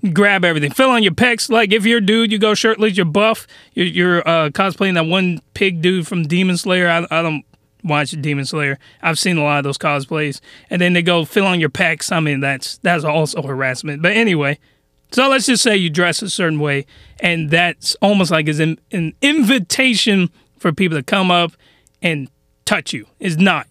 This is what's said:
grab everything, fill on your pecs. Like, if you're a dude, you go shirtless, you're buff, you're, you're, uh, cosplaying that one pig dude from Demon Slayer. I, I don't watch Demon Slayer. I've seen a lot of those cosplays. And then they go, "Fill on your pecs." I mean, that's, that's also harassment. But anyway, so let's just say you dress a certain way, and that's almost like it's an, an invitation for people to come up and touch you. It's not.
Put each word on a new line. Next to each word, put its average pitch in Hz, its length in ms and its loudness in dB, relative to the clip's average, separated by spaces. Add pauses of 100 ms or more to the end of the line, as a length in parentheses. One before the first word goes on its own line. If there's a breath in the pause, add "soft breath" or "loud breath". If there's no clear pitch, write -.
(120)
grab 196 320 4
everything, 156 280 0
fill 262 180 2
on 240 140 4
your 185 100 2
pecs. 240 360 0
Like, 220 220 2
if 208 140 2
you're 233 140 4
a 202 60 0
dude, 226 260 2
you 214 80 -2
go 214 160 2
shirtless, 214 420 0
you're 185 80 2
buff, 208 400 0 (280 loud breath)
you're, - 120 -2
you're, 175 420 0
uh, 160 220 2
cosplaying 190 460 -2
that 165 100 0
one 180 360 -2 (120)
pig 185 280 0
dude 180 260 0
from 175 160 -2
Demon 175 340 0
Slayer. 180 320 0
I, 170 220 0
I 165 100 0
don't 156 240 -4 (380)
watch 147 360 -2
Demon 139 260 -4
Slayer. 139 340 -4 (240 soft breath)
I've 165 160 -2
seen 180 180 0
a 147 60 0
lot 147 160 0
of 143 40 -4
those 139 140 -4
cosplays. 147 640 -4 (300 loud breath)
And 180 100 0
then 180 120 2
they 175 100 2
go, 170 200 2
"Fill 196 220 0
on 180 140 0
your 156 100 0
pecs." 160 420 -2
I 175 80 0
mean, 147 200 -2
that's, 139 400 -6
that's 175 240 0
also 156 400 -2
harassment. 135 580 -6
But 180 120 2
anyway, 170 440 0 (540)
so 262 180 2
let's 269 160 2
just 247 180 2
say 214 140 2
you 180 120 0
dress 175 320 0
a 202 80 -8
certain 160 300 -2
way, 143 260 -2 (340 soft breath)
and 165 300 -2
that's 170 520 0
almost 196 300 2
like 160 160 0
it's 151 120 -2
an, 160 200 0 (120)
an 165 300 -4
invitation 240 1080 2 (280 soft breath)
for 170 160 0
people 165 240 -2
to 135 60 -6
come 190 280 0
up 175 220 2 (480 soft breath)
and 147 280 -2 (360)
touch - 260 -2
you. 107 160 -10 (120)
It's 170 180 -4
not. 170 340 2